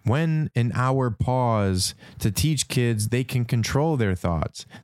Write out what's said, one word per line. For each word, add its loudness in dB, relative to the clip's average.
When 0
an 0
hour 0
pause 0
to 0
teach 0
kids 0
they 0
can -2
control 0
their 2
thoughts, -4